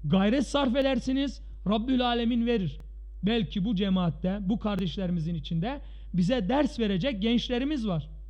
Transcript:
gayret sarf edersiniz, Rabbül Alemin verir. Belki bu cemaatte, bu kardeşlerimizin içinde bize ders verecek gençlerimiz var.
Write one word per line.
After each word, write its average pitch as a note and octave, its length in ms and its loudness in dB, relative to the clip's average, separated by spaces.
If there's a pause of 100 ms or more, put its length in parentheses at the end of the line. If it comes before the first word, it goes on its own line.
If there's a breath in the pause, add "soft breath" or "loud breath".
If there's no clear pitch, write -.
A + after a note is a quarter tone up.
gayret G3 440 4
sarf C#4 280 2
edersiniz, C4+ 640 0 (260 soft breath)
Rabbül B3 380 2
Alemin A#3 400 2
verir. G3 320 0 (460)
Belki G#3 420 0
bu A#3 100 2
cemaatte, F#3 640 0
bu G3 180 0
kardeşlerimizin F3 760 -2
içinde F3 460 -4 (320 loud breath)
bize F#3 360 2
ders C4+ 300 2
verecek G3+ 420 0
gençlerimiz A#3+ 640 0
var. E3 220 -2 (200)